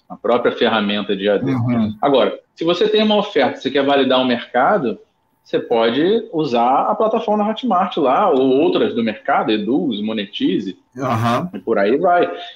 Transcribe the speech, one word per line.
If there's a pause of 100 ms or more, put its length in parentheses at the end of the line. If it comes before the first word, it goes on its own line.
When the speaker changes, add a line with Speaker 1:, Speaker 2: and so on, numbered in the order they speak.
Speaker 1:
na
própria
ferramenta
de
A
D.
Speaker 2:
Uhum.
Speaker 1:
Agora, (160)
se
você
tem
uma
oferta,
você
quer
validar
o
mercado, (460)
você
pode
usar
a
plataforma
Hotmart
lá,
ou (220)
outras
do
mercado,
Eduz,
Monetize, (180)
Speaker 2:
Aham.
Speaker 1:
e
por
aí
vai. (240)